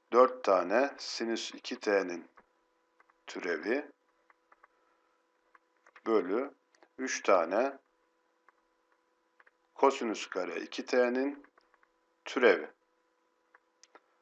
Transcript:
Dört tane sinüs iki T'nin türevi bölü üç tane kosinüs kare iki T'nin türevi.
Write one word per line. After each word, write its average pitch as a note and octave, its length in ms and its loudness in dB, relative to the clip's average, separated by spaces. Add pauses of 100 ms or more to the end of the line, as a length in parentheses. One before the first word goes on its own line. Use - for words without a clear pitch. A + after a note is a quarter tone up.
(120)
Dört B2 320 6
tane G2 540 2
sinüs - 560 -6
iki - 260 -12
T'nin F2+ 480 -2 (1000)
türevi F#2 600 -4 (2250)
bölü D3 480 0 (440)
üç C3 240 -6
tane F#2 560 2 (2000)
kosinüs B2+ 520 0
kare F2+ 340 -6
iki - 240 -10
T'nin B2+ 600 -2 (800)
türevi. F#2 440 4 (1500)